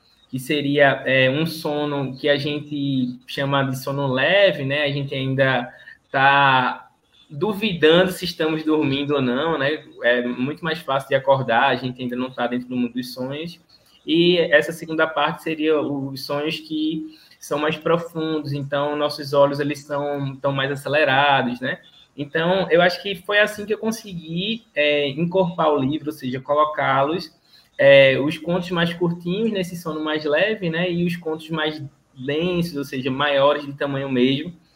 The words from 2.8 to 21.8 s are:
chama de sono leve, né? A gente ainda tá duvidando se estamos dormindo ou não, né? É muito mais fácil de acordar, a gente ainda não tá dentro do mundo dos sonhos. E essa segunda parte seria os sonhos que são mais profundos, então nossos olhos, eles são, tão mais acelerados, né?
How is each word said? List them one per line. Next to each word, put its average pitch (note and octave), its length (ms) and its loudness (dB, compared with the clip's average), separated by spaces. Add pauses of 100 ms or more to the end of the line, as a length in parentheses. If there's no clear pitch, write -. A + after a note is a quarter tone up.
chama C#3 360 0
de C3 160 -4
sono C#3 300 -4
leve, D3 560 2
né? C#3 180 -2
A C#3+ 80 0
gente C#3 240 -6
ainda C3+ 580 0 (380)
tá C3+ 800 4 (400)
duvidando F#3 800 2
se - 140 -8
estamos D#3 360 -2
dormindo D3 520 0
ou C#3 80 2
não, C#3 340 0
né? D3 260 -2 (200)
É B2 200 2
muito B2 420 -4
mais D#3+ 160 -4
fácil C3+ 280 -4
de C#3+ 60 0
acordar, C3 540 2
a B2+ 80 2
gente B2+ 260 -6
ainda B2 120 -6
não B2+ 160 -4
tá B2 160 -4
dentro B2 220 -6
do B2+ 80 -6
mundo A#2+ 160 -2
dos B2+ 220 -8
sonhos. C#3+ 440 -10 (480)
E E3+ 320 4
essa D#3+ 340 2
segunda D#3+ 340 -2
parte E3 360 -4
seria D#3 380 0
os C3+ 460 -6
sonhos D3+ 320 -4
que D#3 580 -6 (240)
são D3 180 -6
mais D#3 180 -2
profundos, D#3+ 760 -4
então C#3+ 420 -4
nossos D3 380 -6
olhos, C#3+ 260 4
eles D3 220 -4
são, C#3+ 560 -6
tão C#3 160 -2
mais C#3 180 -2
acelerados, C3+ 920 2
né? C#3+ 200 -6 (340)